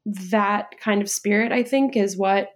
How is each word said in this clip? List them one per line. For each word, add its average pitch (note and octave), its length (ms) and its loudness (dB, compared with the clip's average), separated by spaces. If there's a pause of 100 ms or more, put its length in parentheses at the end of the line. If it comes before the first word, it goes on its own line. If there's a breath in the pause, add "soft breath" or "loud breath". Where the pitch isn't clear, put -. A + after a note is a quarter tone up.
that G3+ 760 -2
kind G3+ 220 0
of G3+ 80 -6
spirit, G#3+ 420 0
I B3 100 0
think, C4+ 340 0
is G3 200 0
what G3 400 0